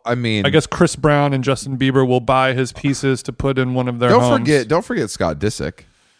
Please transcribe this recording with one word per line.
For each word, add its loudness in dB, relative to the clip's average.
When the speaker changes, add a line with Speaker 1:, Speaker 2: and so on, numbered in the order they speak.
Speaker 1:
I -2
mean, 0
Speaker 2:
I 2
guess 2
Chris 0
Brown 2
and 0
Justin -4
Bieber 2
will 2
buy 2
his -2
pieces -2
to -8
put -2
in 0
one -2
of -6
their 2
Speaker 1:
don't 6
Speaker 2:
homes. 4
Speaker 1:
forget, 2
don't 0
forget -4
Scott -4
Disick. -6